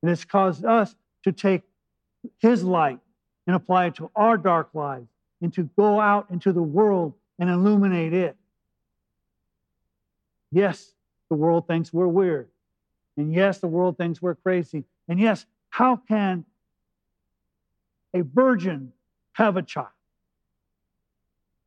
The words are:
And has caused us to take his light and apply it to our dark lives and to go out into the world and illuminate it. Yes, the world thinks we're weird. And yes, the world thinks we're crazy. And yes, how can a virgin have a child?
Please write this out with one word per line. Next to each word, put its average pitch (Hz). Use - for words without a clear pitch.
And 160
has 175
caused 190
us 226
to 196
take 190
his 226
light 160
and 180
apply 180
it 165
to 160
our 220
dark 170
lives 139
and 170
to 180
go 208
out 208
into 180
the 175
world 170
and 175
illuminate 180
it. 175
Yes, 180
the 160
world 165
thinks 165
we're 180
weird. 170
And 151
yes, 185
the 180
world 175
thinks 170
we're 175
crazy. 170
And 175
yes, 214
how 247
can 196
a 180
virgin 170
have 214
a 185
child? 135